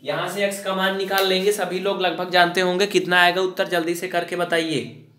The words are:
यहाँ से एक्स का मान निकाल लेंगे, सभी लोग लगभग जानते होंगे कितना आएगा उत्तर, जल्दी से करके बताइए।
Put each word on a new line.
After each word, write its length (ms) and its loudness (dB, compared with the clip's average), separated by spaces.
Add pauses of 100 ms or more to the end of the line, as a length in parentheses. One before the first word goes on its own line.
यहाँ 240 -4
से 160 -4
एक्स 200 -4
का 100 -2
मान 220 0
निकाल 300 0
लेंगे, 260 2
सभी 280 -2
लोग 200 -2
लगभग 300 -2
जानते 300 4
होंगे 280 2
कितना 320 2
आएगा 220 4
उत्तर, 260 -2
जल्दी 260 -2
से 140 -8
करके 280 -4
बताइए। 440 -2 (380)